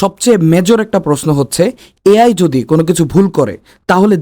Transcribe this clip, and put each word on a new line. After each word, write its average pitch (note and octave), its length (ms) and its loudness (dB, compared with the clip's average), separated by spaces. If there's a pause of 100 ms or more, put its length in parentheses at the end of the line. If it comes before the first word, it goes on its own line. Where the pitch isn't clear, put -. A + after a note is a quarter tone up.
সবচেয়ে G3+ 380 0 (140)
মেজর F#3 320 2
একটা G#3 220 -4
প্রশ্ন D3 220 -2 (100)
হচ্ছে, C#3+ 260 -2 (480)
এআই A#3 200 4 (100)
যদি C3 180 0 (100)
কোনো D#3+ 180 2
কিছু E3 140 -2 (100)
ভুল G3 140 2 (120)
করে, A#2+ 160 -2 (360)
তাহলে G3 320 0